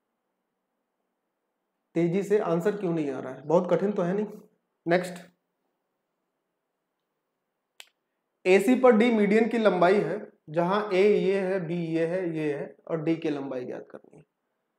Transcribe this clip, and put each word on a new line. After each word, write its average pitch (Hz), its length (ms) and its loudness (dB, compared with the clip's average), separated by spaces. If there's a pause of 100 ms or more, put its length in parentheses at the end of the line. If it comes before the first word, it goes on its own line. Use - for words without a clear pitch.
(1900)
तेजी 170 280 0
से 202 180 0
आंसर 170 360 0
क्यों 180 180 -4
नहीं 151 160 -4
आ 131 80 -8
रहा 127 140 -10
है? 135 100 -16
बहुत 175 280 2
कठिन 190 220 0
तो 202 100 -2
है 175 120 -2
नहीं। 208 120 -2 (600)
Next, 175 280 0 (3250)
एसी 196 300 4
पर 254 180 6
D 226 180 4
median 214 380 2
की 233 100 -2
लंबाई 190 420 4
है, 160 200 -4 (300)
जहां 175 320 -2 (100)
ए 180 100 4
ये 196 380 2
है, 190 200 -2
B 170 160 -6 (100)
ये 160 200 -2
है, 175 300 -4
ये 151 180 -2
है 170 200 -10 (120)
और 160 160 -6
D 165 140 0
की 160 140 -4
लंबाई 135 340 -6
ज्ञात 117 260 -12
करनी - 260 -20
है। 156 80 -20 (540)